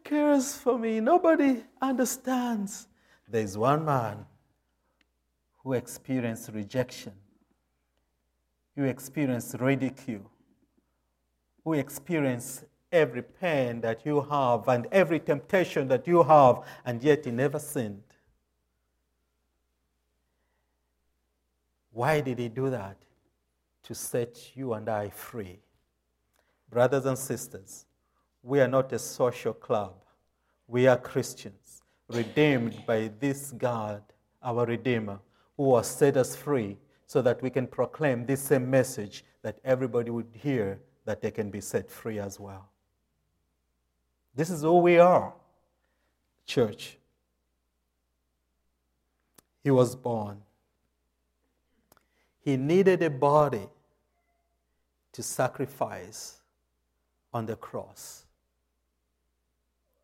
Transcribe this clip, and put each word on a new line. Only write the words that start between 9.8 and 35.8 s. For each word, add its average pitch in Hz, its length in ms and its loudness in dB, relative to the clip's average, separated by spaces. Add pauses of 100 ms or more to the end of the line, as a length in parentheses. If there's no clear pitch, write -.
who 160 100 -4
experienced 139 920 -4 (260)
every 135 300 2
pain 131 600 -4
that 113 240 -4
you 147 140 0
have 131 480 0
and 123 240 2
every 170 280 4
temptation 151 680 -2
that 127 200 0
you 170 160 8
have, 135 440 8 (160)
and 120 200 -6
yet 147 200 4
he 127 80 -6
never 135 280 -2
sinned. 107 440 -8 (4000)
Why 139 260 2
did 131 200 -4
he 120 100 -6
do 131 220 -4
that? 98 260 -8 (840)
To - 120 -14
set - 600 -8
you 131 180 -6
and 107 160 -6
I 104 200 -4
free. 95 500 -14 (1080)
Brothers 127 360 2
and 131 120 -2
sisters, - 680 -12 (560)
we 135 180 0
are 127 80 6
not 131 240 0
a 120 60 -2
social - 560 -2
club. 101 400 -4 (760)
We 123 200 2
are 123 100 8
Christians, - 840 -10 (240)
redeemed 117 800 0
by 110 320 -2
this 139 320 -6
God, 110 500 -6 (400)
our 120 240 -2
Redeemer, 110 540 -2 (380)
who 135 180 4
has 110 100 4